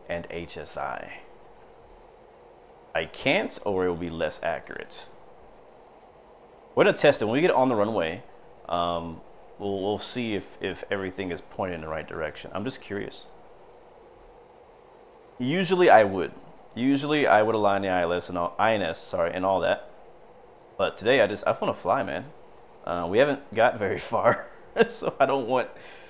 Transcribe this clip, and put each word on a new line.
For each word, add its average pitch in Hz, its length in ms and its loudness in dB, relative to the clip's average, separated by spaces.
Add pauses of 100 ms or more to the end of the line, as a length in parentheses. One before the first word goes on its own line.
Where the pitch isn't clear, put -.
and 85 200 -6
H 85 280 -10
S 76 180 -12
I. - 460 -10 (1700)
I 82 120 -4
can't, 190 580 -2
or 95 220 0
it 90 40 2
will 87 60 -2
be 85 140 -6
less 80 340 -4
accurate. - 600 -8 (1700)
We're 156 80 6
gonna 196 140 2
test 147 240 4
it. 113 40 0
When 107 80 0
we 143 80 2
get 180 100 4
on 127 180 4
the 120 60 0
runway, 101 480 0 (440)
um, 85 540 -4 (380)
we'll, 98 220 -4
we'll 101 180 -2
see 113 360 -6
if, 92 80 -4 (180)
if 92 280 -6
everything 95 420 -4
is 82 100 -8
pointed 92 340 -6
in 80 60 -10
the 78 60 -10
right 78 200 -8
direction. - 460 -8
I'm 101 100 -6
just 131 160 -8
curious. - 460 -10 (2250)
Usually 175 500 4
I 107 160 10
would. 95 260 -2 (420)
Usually 139 540 2
I 107 140 8
would 110 140 2
align 101 260 2
the 98 80 -2
I 90 140 2
L 85 100 0
S 87 160 -4
and 90 80 -6
all, 87 200 -4
I 107 160 2
N 104 80 0
S, 82 220 -4
sorry, 85 300 -2
and 92 120 -2
all 95 140 2
that. 87 300 0 (880)
But 87 180 -2
today 120 260 4
I 101 60 6
just, 98 180 -4
I 113 140 2
wanna 175 140 -2
fly, 110 300 0
man. 92 220 -6 (600)
Uh, 87 240 -4
we 101 80 2
haven't 139 360 2
got 113 240 4
very 98 220 -2
<laughs> - 140 -10
far, - 340 2 (420)
so - 300 -6
I 135 60 4
don't 127 220 0
want, 123 220 0 (400)